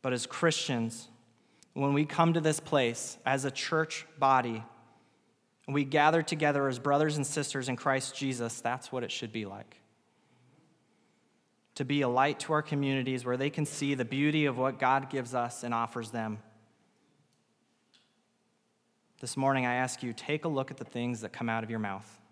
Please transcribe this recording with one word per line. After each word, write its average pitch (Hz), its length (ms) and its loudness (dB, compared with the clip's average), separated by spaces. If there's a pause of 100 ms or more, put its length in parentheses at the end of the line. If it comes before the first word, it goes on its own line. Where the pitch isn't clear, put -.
But 131 120 -2
as 120 140 -2
Christians, 123 800 0 (640)
when 139 180 0
we 143 120 4
come 165 300 4
to 165 60 2
this 156 200 2
place 123 640 0
as 135 180 0
a 139 60 0
church - 560 -2 (120)
body, 127 440 4 (1040)
and 139 80 -4
we 143 100 2
gather 151 380 6
together 147 460 2
as 123 100 -2
brothers 147 380 4
and 139 100 0
sisters 135 420 -4
in 131 60 0
Christ 131 400 0
Jesus, 123 460 -4
that's 123 320 -4
what 127 100 -4
it 117 80 -6
should 110 220 -8
be 110 120 -6
like. 98 340 -14 (2000)
To 143 100 -2
be 143 180 2
a 127 60 4
light 131 320 4
to - 120 -4
our 151 100 4
communities 135 600 0
where 123 120 0
they 135 140 0
can 147 160 -2
see 143 280 -2
the 127 100 -2
beauty 147 420 2
of 131 100 0
what 127 220 0
God 135 320 2
gives 127 240 -4
us 120 300 -2
and 120 100 -2
offers 117 380 -2
them. 110 260 -4 (2750)
This - 180 -8
morning, 135 300 2
I 123 80 0
ask 127 280 -2
you, 120 100 -6
take 151 320 -4
a 170 40 0
look 135 220 -2
at - 60 -12
the 127 80 -10
things 120 380 -4
that 113 100 -10
come 120 160 -4
out 113 160 -2
of 107 60 -10
your 113 100 -4
mouth. 101 380 -8 (140)